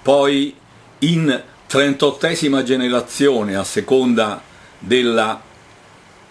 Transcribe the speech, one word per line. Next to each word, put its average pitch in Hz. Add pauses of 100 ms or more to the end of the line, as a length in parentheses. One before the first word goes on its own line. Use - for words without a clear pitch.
poi 139 (440)
in 156 (240)
trentottesima 139
generazione, 123
a 98
seconda 113 (380)
della 113 (920)